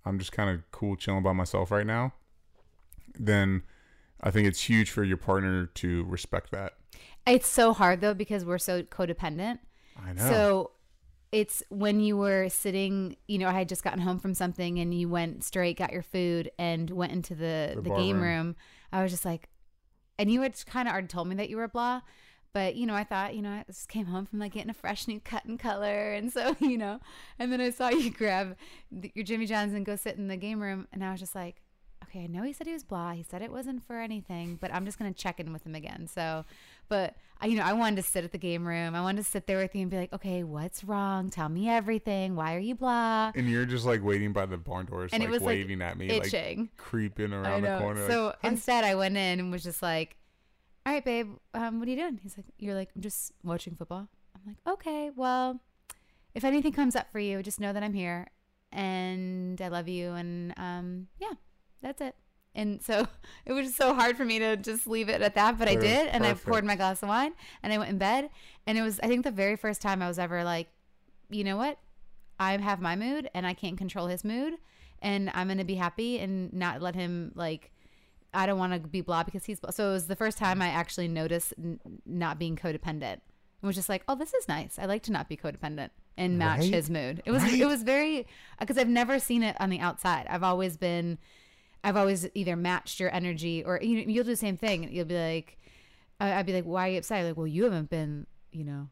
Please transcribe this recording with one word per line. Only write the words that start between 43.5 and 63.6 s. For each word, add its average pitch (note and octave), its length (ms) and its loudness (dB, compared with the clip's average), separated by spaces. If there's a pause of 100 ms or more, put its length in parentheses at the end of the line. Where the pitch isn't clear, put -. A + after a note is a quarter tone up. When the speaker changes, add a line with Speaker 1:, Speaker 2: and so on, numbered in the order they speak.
Speaker 1:
you're A#2+ 160 2
just, B2 180 -2
like, A#2 180 4
waiting G#2 300 2
by G2 140 2
the F#2 100 -4
barn F2 300 -6
doors, F2+ 260 -6
Speaker 2:
And A3 100 0
it A3+ 40 0
Speaker 1:
like, A3 60 0
Speaker 2:
was, A#3+ 100 0
like, - 60 0
Speaker 1:
waving F#3+ 340 0
at - 160 -4
me, F#3+ 100 -4
Speaker 2:
itching. G3+ 520 0
Speaker 1:
like, A3+ 180 -6
creeping G#2+ 560 -2
Speaker 2:
I - 20 -4
Speaker 1:
around G2 260 2
the G2+ 60 2
Speaker 2:
know. F#3+ 100 0
Speaker 1:
corner, - 240 0
like, A#3+ 80 0
Speaker 2:
So A3+ 300 2
Speaker 1:
"Hi." - 80 -2
Speaker 2:
instead, A#3 360 2
I G3 100 4
went F#3+ 220 2
in F#3 240 2
and F3+ 120 -4
was F3 100 -4
just F3 200 -6
like, E3 340 -2 (720)
"All C#4 60 0
right, D4 120 0
babe, A#3 240 0 (260)
um, A3+ 240 -2
what A#3 100 -2
are - 20 -2
you B3+ 80 0
doing?" D#4 240 -2
He's G3 160 -14
like, G3+ 80 -16 (120)
"You're G3+ 160 -6
like, F#3+ 220 -4
I'm F#3 60 -8
just - 300 -6 (120)
watching E3+ 300 -6
football." F3+ 340 -10 (260)
I'm F#3+ 120 -20
like, G#3 100 -14 (180)
"Okay, D4+ 400 -4
well, B3+ 460 0 (760)
if A3+ 100 -4
anything C#4+ 280 4
comes C4 240 2
up - 160 -2
for G#3+ 60 -6
you, G3 240 -2
just G#3 180 -6
know G3+ 140 0
that G#3 80 0
I'm G#3 120 -2
here, F3 340 -2 (440)
and F#3 880 -4
I F#3 80 -6
love F3 200 -4
you, F3 240 -4
and, F3 440 -6
um, F3+ 520 -8 (120)
yeah, G4+ 120 -8 (500)
that's C4+ 180 -8
it." C4+ 140 -6 (400)
And G#3 280 -4
so A3 240 2 (200)
<laughs> - 180 -20
it - 80 -4
was C4+ 140 0